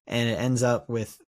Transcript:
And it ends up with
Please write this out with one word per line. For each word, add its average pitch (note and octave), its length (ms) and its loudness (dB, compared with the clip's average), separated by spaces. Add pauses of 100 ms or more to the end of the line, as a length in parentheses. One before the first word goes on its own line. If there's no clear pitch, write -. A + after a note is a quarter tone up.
And A#2 220 0
it A2 100 0
ends B2 240 0
up A#2+ 260 2
with A2+ 400 -6